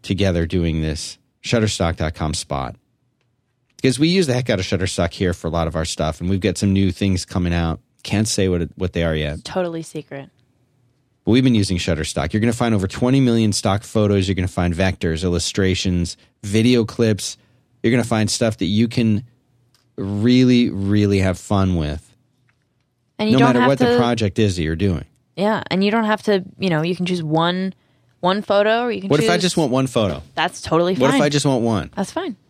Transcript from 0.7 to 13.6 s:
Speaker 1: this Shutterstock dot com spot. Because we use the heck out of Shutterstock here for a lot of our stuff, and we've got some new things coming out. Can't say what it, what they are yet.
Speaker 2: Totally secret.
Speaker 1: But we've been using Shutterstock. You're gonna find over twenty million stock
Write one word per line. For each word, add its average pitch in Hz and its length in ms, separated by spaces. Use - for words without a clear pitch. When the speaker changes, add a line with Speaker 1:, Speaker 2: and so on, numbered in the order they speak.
Speaker 1:
this 78 380
Shutterstock 101 540
dot 78 180
com 78 200
spot. 67 420
Because 127 220
we 156 100
use 180 180
the 127 60
heck 123 160
out 107 100
of 95 60
Shutterstock 90 480
here 90 220
for - 120
a 80 40
lot 82 160
of 80 100
our 80 80
stuff, - 380
and 90 80
we've 98 100
got 92 160
some 101 160
new 95 180
things 95 360
coming 87 260
out. 82 280
Can't 107 240
say 95 220
what 87 140
it, 80 140
what 92 180
they 85 100
are 80 100
yet. 76 300
Speaker 2:
Totally 170 380
secret. 147 480
Speaker 1:
But - 60
we've 127 120
been 123 100
using 98 220
Shutterstock. 78 560
You're 107 80
gonna 117 140
find 117 200
over 95 140
twenty 127 320
million 113 320
stock 101 300